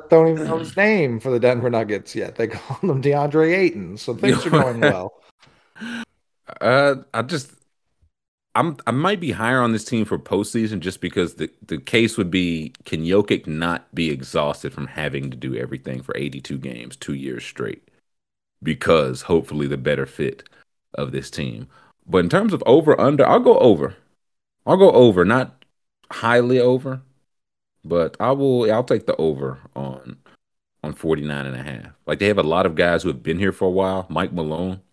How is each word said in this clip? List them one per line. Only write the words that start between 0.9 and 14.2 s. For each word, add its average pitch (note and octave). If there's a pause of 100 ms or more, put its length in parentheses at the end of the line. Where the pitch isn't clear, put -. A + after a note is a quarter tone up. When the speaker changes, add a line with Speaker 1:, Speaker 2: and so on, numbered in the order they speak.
Speaker 1:
for C3+
the B2
Denver B2
Nuggets G#2+
yet. G2+
They A2+
<laughs> -
called -
him C#3+
DeAndre D3
Ayton. G#2
So -
things -
are E3
Speaker 2:
<laughs> -
Speaker 1:
going C3
well. F#2+ (1400)
Speaker 2:
Uh, C3+ (160)
I A2+
just, C3 (1040)
I'm, C#3
I A2+
might F3
be D3+
higher A#2+
on A#2
this G#2+
team A2
for F2+
postseason G#2+
just F2+
because F2+
the, - (160)
the E2
case A2+
would F#2
be, E2+ (140)
can D#2+
Jokic G2+
not E2
be E2+
exhausted C#2+